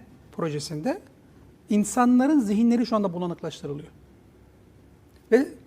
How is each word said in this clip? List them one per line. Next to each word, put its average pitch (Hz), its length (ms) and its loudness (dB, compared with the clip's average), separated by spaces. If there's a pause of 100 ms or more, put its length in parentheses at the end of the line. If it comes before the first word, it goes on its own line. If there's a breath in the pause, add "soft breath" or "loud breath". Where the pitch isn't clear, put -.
(340)
projesinde 165 680 -6 (720)
insanların 247 680 4
zihinleri 233 460 2
şu 226 100 -2
anda 196 160 -2
bulanıklaştırılıyor. 160 760 -10 (1400)
Ve 262 160 4 (180)